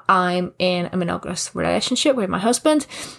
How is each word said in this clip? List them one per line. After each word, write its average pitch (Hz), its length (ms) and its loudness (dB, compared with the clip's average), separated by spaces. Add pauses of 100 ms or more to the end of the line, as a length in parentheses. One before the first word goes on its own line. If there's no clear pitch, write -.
I'm 180 500 2
in 180 340 0
a 180 40 -4
monogamous 175 580 -4
relationship 208 640 0
with 202 120 -2
my 175 120 -2
husband, 247 460 2 (320)